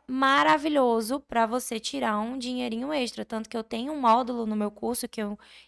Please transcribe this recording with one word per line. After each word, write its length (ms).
maravilhoso 1120
pra 260
você 320
tirar 400
um 200
dinheirinho 540
extra. 320
Tanto 260
que 60
eu 60
tenho 300
um 80
módulo 460
no 100
meu 140
curso 380
que 140
eu 160